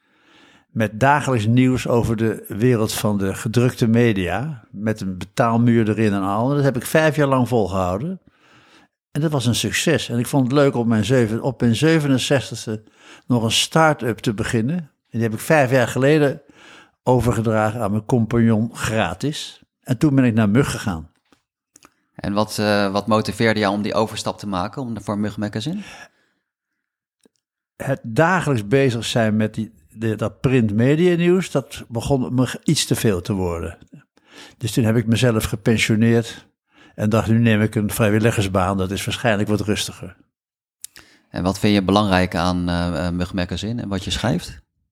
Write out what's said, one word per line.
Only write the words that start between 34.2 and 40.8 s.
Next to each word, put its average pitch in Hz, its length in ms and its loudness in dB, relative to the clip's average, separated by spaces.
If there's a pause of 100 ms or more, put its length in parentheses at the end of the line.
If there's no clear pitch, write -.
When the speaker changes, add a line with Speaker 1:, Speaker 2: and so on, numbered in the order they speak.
Speaker 1:
Dus 113 140 -6
toen 120 120 2
heb 110 120 2
ik 113 100 0
mezelf 113 380 2
gepensioneerd 113 1000 0 (480)
en 107 160 -2
dacht, 104 180 2
nu 113 100 4
neem 113 220 4
ik 107 140 2
een 104 160 0
vrijwilligersbaan, 101 840 2
dat 92 140 -2
is 95 140 -6
waarschijnlijk 104 440 0
wat 104 120 0
rustiger. 98 560 -6 (1120)